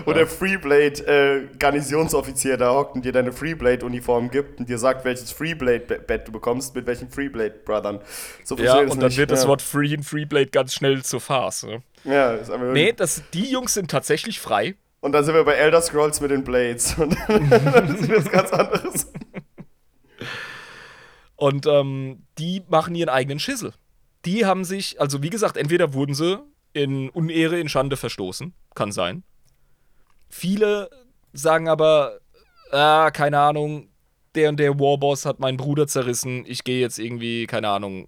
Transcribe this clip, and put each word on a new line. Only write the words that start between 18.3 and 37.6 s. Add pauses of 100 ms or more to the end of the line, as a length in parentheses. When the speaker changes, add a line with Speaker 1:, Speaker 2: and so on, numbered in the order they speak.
Speaker 1:
ganz
anderes. (2250)
Speaker 2:
Und,
ähm, (160)
die
machen
ihren
eigenen
Schissel. (540)
Die
haben
sich,
also
wie
gesagt,
entweder
wurden
sie (340)
in
Unehre,
in
Schande
verstoßen, (220)
kann
sein. (1080)
Viele (420)
sagen
aber, (500)
„Ah,
keine
Ahnung, (460)
der
und
der
Warboss
hat
meinen
Bruder
zerrissen,
ich
gehe
jetzt
irgendwie,
keine